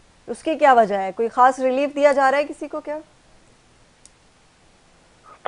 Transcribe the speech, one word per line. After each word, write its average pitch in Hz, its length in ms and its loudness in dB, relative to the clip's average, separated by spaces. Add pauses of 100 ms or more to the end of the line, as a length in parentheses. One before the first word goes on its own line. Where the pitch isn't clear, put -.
(300)
उसकी 302 260 -6
क्या 277 180 4
वजह 208 240 2
है? 190 140 -6
कोई 226 160 -6
ख़ास 262 320 2
relief 262 360 -2
दिया 285 180 2
जा 269 160 2
रहा 269 80 0
है 294 60 -2
किसी 294 240 -12
को 302 120 -10
क्या? 302 200 -12 (2500)